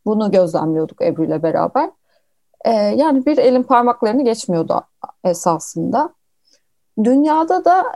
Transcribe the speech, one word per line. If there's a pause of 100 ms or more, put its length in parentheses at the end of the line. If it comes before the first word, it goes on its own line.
Bunu
gözlemliyorduk
Ebru
ile
beraber. (760)
Ee,
yani
bir
elin
parmaklarını
geçmiyordu (420)
esasında. (920)
Dünyada
da (120)